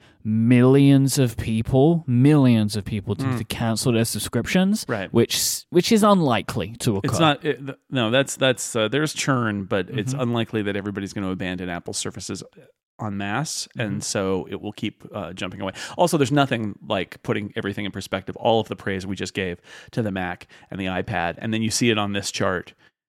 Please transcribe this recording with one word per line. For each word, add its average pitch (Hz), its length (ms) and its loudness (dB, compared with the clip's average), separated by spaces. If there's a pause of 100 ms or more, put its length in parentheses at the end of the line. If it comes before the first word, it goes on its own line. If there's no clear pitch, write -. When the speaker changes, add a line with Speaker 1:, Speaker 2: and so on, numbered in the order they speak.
(220)
Speaker 1:
millions 127 960 6
of 123 200 2
people, 131 680 2
millions 123 720 6
of 98 80 -4
people 104 300 -4
to, 131 100 -6
Speaker 2:
Mm. 127 140 -2
Speaker 1:
to 113 60 -6
cancel 117 480 -2
their 113 120 2
subscriptions, 185 840 -2
Speaker 2:
Right. 104 280 -4
Speaker 1:
which 117 220 4
s-, - 340 -4
which 175 200 2
is 214 120 6
unlikely 120 760 2
to 107 180 0
occur. 117 100 -2
Speaker 2:
It's - 100 0
not, 151 240 2
it, 139 240 -4
th-, 135 120 -12 (120)
no, 120 200 0
that's, 135 260 2
that's, 127 400 0
uh, 107 120 2
there's 147 260 -2
churn, 110 500 0
but 92 240 -2
it's 123 240 -4
Speaker 1:
Mm-hmm. 139 100 -4
Speaker 2:
unlikely 117 400 -2
that 101 140 -2
everybody's 98 380 -6
gonna 98 160 -4
abandon 92 400 -6
Apple 87 240 -8
services 101 480 -8 (600)
en 101 140 -6
masse, 104 500 -4 (120)
and 107 140 -4
Speaker 1:
Mm-hmm. 104 80 -4
Speaker 2:
so 95 500 -2
it 98 100 -10
will 104 120 -8
keep, - 320 -8 (100)
uh, 90 180 -8
jumping 92 300 -10
away. 95 100 -4 (240)
Also, 175 220 2
there's 127 140 2
nothing 120 540 0
like 95 360 -4
putting 104 340 -4
everything 104 300 -4
in 92 40 -8
perspective, 95 460 -8
all 113 240 2
of - 80 -4
the 101 80 -6
praise 95 300 -6
we 95 100 -6
just 95 160 -6
gave 92 260 -6 (340)
to 123 100 -2
the 104 80 -2
Mac 90 380 -6 (220)
and 90 80 -10
the 95 80 -4
iPad, 90 520 -2
and 110 160 -4
then 113 80 -2
you 110 80 -2
see 120 180 0
it 110 80 4
on 101 160 -2
this 101 180 -4
chart, 92 440 -4 (340)